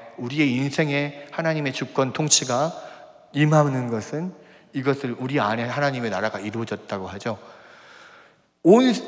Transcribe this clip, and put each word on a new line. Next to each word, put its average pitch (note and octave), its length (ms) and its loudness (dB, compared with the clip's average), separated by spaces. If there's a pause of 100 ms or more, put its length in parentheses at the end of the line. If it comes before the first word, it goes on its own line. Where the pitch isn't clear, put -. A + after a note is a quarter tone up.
(180)
우리의 C#3 360 0
인생에 C#3+ 800 -2
하나님의 D#3 420 -2
주권 C3 400 -2
통치가 C#3+ 580 0 (600)
임하는 D3 580 4
것은, D3 420 -4 (420)
이것을 C3 440 -2
우리 C3 220 -2
안에 A2 240 0
하나님의 B2 480 -2
나라가 G#2 280 -4
이루어졌다고 G#2 680 -6
하죠. G2+ 320 -8 (1300)
온, A#3 280 8 (140)